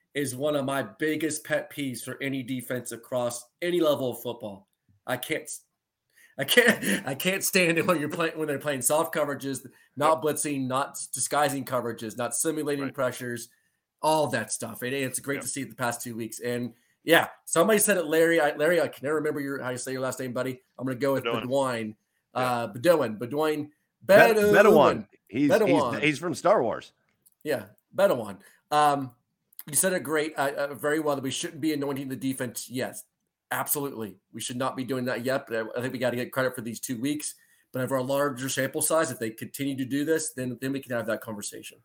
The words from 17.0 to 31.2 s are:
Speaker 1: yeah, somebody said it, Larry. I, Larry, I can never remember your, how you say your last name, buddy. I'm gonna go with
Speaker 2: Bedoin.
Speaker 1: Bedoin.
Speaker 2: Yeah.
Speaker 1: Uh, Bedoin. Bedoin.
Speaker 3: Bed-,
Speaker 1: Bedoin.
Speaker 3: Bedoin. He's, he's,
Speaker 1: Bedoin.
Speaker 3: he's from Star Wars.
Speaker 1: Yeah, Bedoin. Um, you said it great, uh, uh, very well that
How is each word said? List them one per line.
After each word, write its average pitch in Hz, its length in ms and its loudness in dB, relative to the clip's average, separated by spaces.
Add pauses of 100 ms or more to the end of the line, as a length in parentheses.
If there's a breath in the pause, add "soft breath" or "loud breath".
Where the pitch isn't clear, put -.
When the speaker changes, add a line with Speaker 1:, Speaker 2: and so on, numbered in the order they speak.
Speaker 1:
yeah, 151 260 6 (160)
somebody 202 340 4
said 202 180 4
it, 165 80 0
Larry. 165 360 4
I, 147 140 2
Larry, 160 260 2
I 135 60 0
can - 180 -12
never 151 100 0
remember 151 240 -2
your, 139 240 -6
how 123 80 -6
you 127 60 -6
say 131 160 -8
your 131 80 -6
last 131 180 -4
name, 127 140 -6
buddy. 127 280 -6 (160)
I'm 127 80 -8
gonna 131 140 -4
go 139 140 2
with 131 100 0
Speaker 2:
Bedoin. 117 220 -2
Speaker 1:
Bedoin. 123 500 -2 (400)
Speaker 2:
Yeah. 123 60 0
Speaker 1:
Uh, 120 320 0
Bedoin. 127 440 2
Bedoin. 147 520 -2 (340)
Speaker 3:
Bed-, 190 340 10
Speaker 1:
Bedoin. 208 160 6
Speaker 3:
Bedoin. 156 540 8 (200)
He's, 113 140 -2
he's, 147 100 4
Speaker 1:
Bedoin. 147 520 4
Speaker 3:
he's 147 160 2
from 165 160 -4
Star 180 280 4
Wars. 87 300 -4 (500)
Speaker 1:
Yeah, 120 220 -2 (300)
Bedoin. 123 420 2 (340 soft breath)
Um, 143 400 4 (560)
you 147 80 -8
said 185 180 2
it 180 80 -2
great, 151 360 -2
uh, 143 200 0
uh, 143 160 -4
very 147 260 -2
well 151 160 0
that 135 80 -4